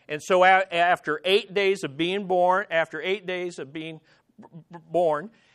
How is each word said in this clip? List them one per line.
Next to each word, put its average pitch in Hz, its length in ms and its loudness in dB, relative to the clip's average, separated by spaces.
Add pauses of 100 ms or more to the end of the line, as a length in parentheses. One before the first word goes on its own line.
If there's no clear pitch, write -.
And 151 120 -6
so 185 220 4
a-, 190 300 6
after 170 520 0
eight 190 300 0
days 196 300 0
of 139 120 -6
being 185 300 -4
born, 180 460 2
after 160 280 -2
eight 190 240 -6
days 180 360 -8
of 139 120 -14
being 160 280 -12 (400)
b-, 233 60 -20 (260)
b-, 170 60 -16 (120)
born, 165 400 -2 (240)